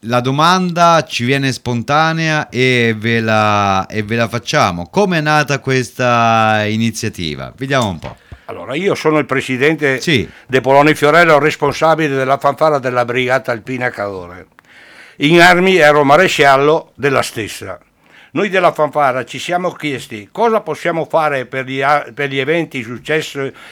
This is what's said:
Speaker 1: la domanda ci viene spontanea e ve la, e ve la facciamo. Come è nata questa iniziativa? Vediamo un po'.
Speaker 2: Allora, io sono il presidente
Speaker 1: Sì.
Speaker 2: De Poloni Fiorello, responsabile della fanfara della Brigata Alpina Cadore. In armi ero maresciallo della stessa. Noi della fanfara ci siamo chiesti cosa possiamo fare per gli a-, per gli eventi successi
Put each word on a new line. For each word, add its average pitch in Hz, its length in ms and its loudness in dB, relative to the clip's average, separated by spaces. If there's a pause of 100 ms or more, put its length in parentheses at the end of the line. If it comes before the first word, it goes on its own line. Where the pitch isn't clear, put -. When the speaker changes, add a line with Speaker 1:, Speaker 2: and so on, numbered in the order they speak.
Speaker 1:
la 120 200 0
domanda 170 880 2
ci - 160 -6
viene 135 280 0
spontanea 156 960 -2
e 120 500 2
ve 113 220 0
la, 104 680 2
e 107 140 -6
ve 107 140 -6
la 117 100 0
facciamo. 107 640 -2
Come 190 280 0
è - 20 -2
nata 151 400 0
questa 117 1040 0
iniziativa? 101 920 -6
Vediamo 135 300 -2
un 87 140 -6
po'. - 160 -14 (300)
Speaker 2:
Allora, - 280 -12
io 175 220 -2
sono 156 220 0
il 135 80 -2
presidente 135 760 -2
Speaker 1:
Sì. 120 280 0 (200)
Speaker 2:
De 127 120 2
Poloni 143 360 4
Fiorello, 156 420 4
responsabile 151 760 0
della 135 220 0
fanfara 143 420 0
della 123 240 -2
Brigata 123 480 -2
Alpina 123 380 -6
Cadore. 92 580 -10 (720)
In 160 220 4
armi 180 360 6
ero 147 260 6
maresciallo 143 960 4
della 127 260 0
stessa. 101 560 -10 (540)
Noi 190 180 -2
della 180 220 2
fanfara 135 520 0
ci 135 140 -14
siamo 175 320 -4
chiesti 120 600 -10
cosa 220 300 0
possiamo 160 460 -6
fare 143 400 -2
per 131 180 -8
gli 131 160 -6
a-, 143 320 2
per 143 160 -6
gli 135 100 -4
eventi 143 440 -2
successi 135 680 -6 (220)